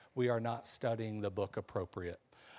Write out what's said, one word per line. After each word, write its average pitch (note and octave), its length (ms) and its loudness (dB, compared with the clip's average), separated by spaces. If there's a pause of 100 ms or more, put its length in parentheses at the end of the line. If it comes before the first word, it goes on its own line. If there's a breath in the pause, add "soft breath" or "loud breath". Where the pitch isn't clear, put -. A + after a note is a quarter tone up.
(160 loud breath)
we B2 140 6
are A#2 100 4
not A#2 280 -2
studying A2 540 0
the G2+ 100 2
book G2 260 0
appropriate. F2+ 640 -4 (400 loud breath)